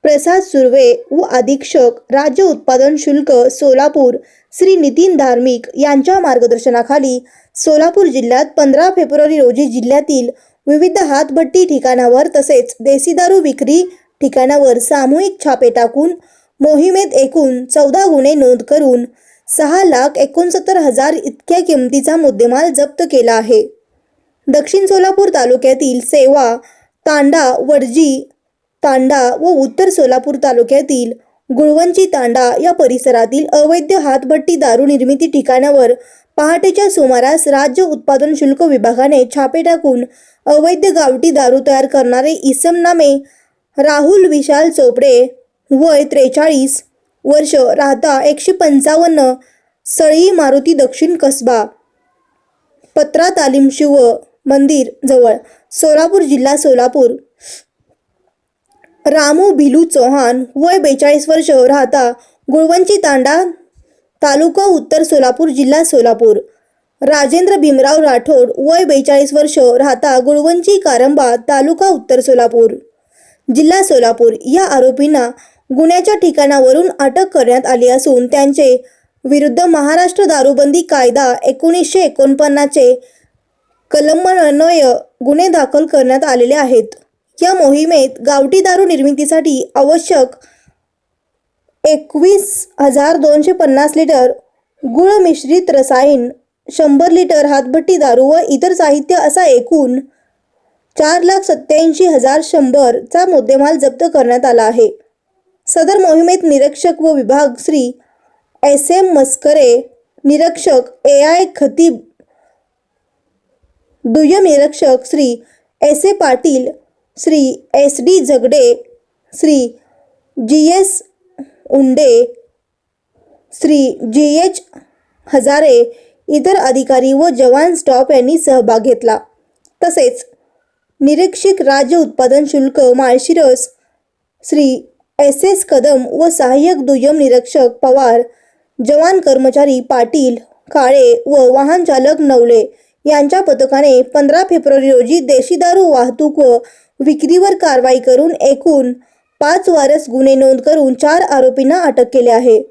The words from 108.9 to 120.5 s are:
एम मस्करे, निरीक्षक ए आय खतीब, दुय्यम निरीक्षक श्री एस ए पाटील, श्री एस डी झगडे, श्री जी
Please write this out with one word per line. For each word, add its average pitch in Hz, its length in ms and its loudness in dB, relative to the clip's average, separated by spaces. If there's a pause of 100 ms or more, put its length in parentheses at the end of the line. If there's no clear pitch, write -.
एम 370 220 2
मस्करे, 269 800 0 (340)
निरीक्षक 294 840 -2
ए 277 140 0
आय 330 240 2 (120)
खतीब, 320 400 0 (2000)
दुय्यम 311 380 2
निरीक्षक 294 540 0 (100)
श्री 254 380 -4 (360)
एस 294 240 0
ए 392 80 2
पाटील, 294 560 -2 (500)
श्री 285 560 -2
एस 277 260 0
डी 349 200 2
झगडे, 254 760 -2 (380)
श्री 285 440 -2 (720)
जी 302 240 2